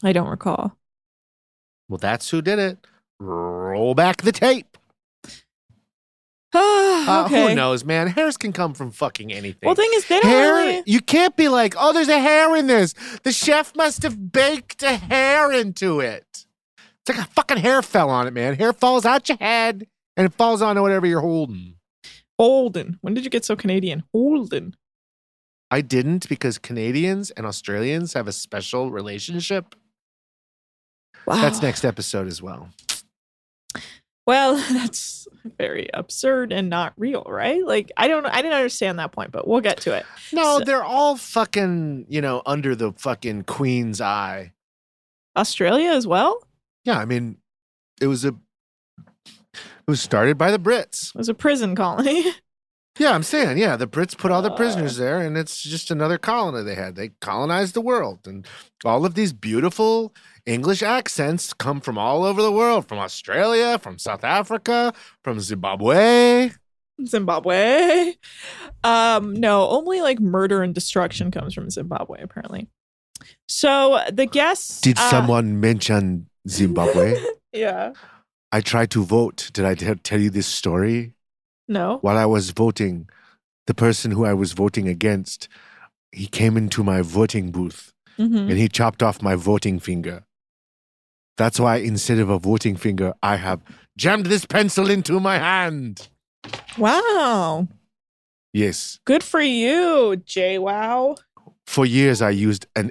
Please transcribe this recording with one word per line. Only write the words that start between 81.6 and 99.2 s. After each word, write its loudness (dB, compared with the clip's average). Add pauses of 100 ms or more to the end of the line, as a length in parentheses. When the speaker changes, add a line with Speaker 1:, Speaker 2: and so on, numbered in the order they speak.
Speaker 1:
No. -4
Speaker 2:
While 2
I 4
was 2
voting, -2 (580)
the 0
person 2
who 0
I 2
was 0
voting 0
against, -2 (640)
he -12
came 2
into 0
my 2
voting 0
booth -8 (260)
Speaker 1:
Mm-hmm. 2 (140)
Speaker 2:
and 2
he 4
chopped 0
off 0
my 2
voting 0
finger. -8 (1120)
That's 0
why 4
instead 0
of 2
a 2
voting 0
finger, -2
I 2
have -4 (360)
jammed 0
this 0
pencil 2
into 2
my 2
hand. -4 (680)
Speaker 1:
Wow. 2 (840)
Speaker 2:
Yes. -2
Speaker 1:
Good 4